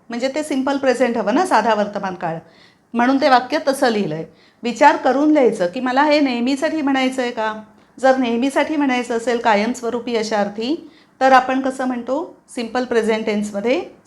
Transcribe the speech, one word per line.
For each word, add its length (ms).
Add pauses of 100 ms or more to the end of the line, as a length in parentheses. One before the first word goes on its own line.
म्हणजे 200
ते 140
सिम्पल 340
प्रेझेंट 400
हवं 180
ना, 120
साधा 280
वर्तमान 400
काळ, 240 (560)
म्हणून 260
ते 80
वाक्य 300 (100)
तसं 200
लिहिलं 260
आहे. 100 (380)
विचार 340
करून 340
लिहायचं 360
की 140
मला 240
हे 160
नेहमीसाठी 600
म्हणायचं 400
आहे 80
का? 320 (380)
जर 160
नेहमीसाठी 600
म्हणायचं 400
असेल 220
कायमस्वरूपी 800
अशा 200
अर्थी, 540 (300)
तर 120
आपण 280
कसं 240
म्हणतो? 520 (180)
सिम्पल 300
प्रेझेंट 420
टेन्समध्ये, 560 (240)